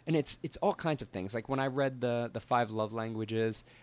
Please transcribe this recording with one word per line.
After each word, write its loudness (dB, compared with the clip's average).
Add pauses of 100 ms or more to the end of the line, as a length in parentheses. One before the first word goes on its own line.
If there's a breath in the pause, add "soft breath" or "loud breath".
And 2
it's, 2
it's -8
all 2
kinds -2
of -8
things. -4
Like, -4
when 0
I 2
read 0
the, 2
the -6
five 2
love 0
languages, 0 (180 soft breath)